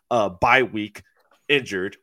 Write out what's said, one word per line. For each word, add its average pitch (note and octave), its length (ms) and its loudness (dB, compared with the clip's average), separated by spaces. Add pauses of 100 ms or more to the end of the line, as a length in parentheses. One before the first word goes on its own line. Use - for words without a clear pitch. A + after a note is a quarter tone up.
(100)
uh, A2 200 0
bye B2 320 2
week G#2 400 -8 (460)
injured. G2+ 540 -2